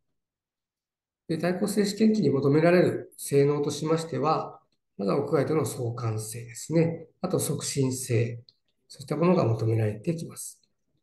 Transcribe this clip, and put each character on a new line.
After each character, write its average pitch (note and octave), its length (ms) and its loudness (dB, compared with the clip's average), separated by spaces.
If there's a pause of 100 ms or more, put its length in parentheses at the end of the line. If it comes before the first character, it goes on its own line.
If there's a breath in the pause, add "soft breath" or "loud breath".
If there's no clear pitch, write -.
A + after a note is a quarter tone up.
(1300)
で、 D#3+ 100 -4
対 F3+ 200 -2
向 G3+ 100 -2
性 G3+ 180 0
試 G3 100 -6
験 A3 160 4
機 G#3+ 80 2
に C#3 100 4
求 C3+ 200 2
め D3+ 100 6
ら E3+ 100 6
れ F3+ 120 6
る - 340 -2
性 C#3 280 2
能 D3 180 0
と C#3+ 80 -2
し - 160 -6
ま D#3+ 100 2
し - 140 -6
て C3 80 -6
は、 D3 420 -2 (380)
ま - 80 -4
ず F#3+ 60 0
は D3+ 60 2
屋 - 140 -2
外 D#3+ 140 2
と D3+ 80 0
の D3+ 100 2
相 A#2 300 -4
関 A2+ 260 -4
性 A#2 240 -10
で - 100 -18
す - 200 -10
ね。 E3 320 2 (140)
あ F#3 80 -4
と D#3+ 100 0
促 - 260 -4
進 C3 280 0
性。 A#2 500 -2 (460)
そ - 100 -20
う - 40 -20
い - 20 -18
っ - 20 -18
た D3+ 100 -2
も D#3+ 100 2
の F#3 80 6
が D#3+ 120 4
求 A2+ 200 0
め A2+ 100 2
ら A2 100 2
れ G#2 80 -2
て D#3+ 200 -4
き - 120 -8
ま - 100 -16
す。 - 240 -16 (420)